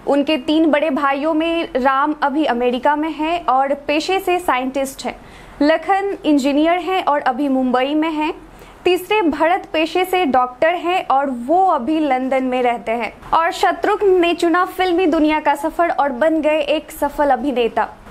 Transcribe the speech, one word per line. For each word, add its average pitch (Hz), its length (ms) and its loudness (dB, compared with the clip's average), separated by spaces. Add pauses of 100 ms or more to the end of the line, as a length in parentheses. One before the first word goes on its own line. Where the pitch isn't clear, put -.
उनके 269 300 2
तीन 311 340 2
बड़े 294 200 0
भाइयों 285 440 -2
में 330 420 -2
राम 269 460 0
अभी 285 220 0
अमेरिका 247 520 0
में 311 140 -4
हैं 320 360 -4
और 269 280 2
पेशे 311 440 -2
से 359 200 0
साइंटिस्ट 269 640 -4
हैं, - 160 -8 (420)
लखन 370 600 0
इंजीनियर 294 540 2
हैं 359 260 -2
और 285 160 0
अभी 254 280 -2
मुंबई 262 460 0
में 311 160 0
हैं, 311 240 -4 (500)
तीसरे 370 380 2
भरत 330 500 0
पेशे 330 320 0
से 359 220 0
डॉक्टर 254 480 0
हैं 349 320 -2
और 277 240 2
वो 269 360 2
अभी 311 340 0
लंदन 262 440 0
में 254 180 -2
रहते 233 300 0
हैं। - 420 -6
और 330 160 2
शत्रुघ्न 381 580 0
ने 349 260 4
चुना 339 300 2
फिल्मी 359 420 0
दुनिया 311 340 2
का 294 140 2
सफर 320 360 -2
और 285 180 0
बन 311 320 0
गए 302 200 2
एक 302 300 -2
सफल 285 400 -2
अभिनेता। 233 580 0 (220)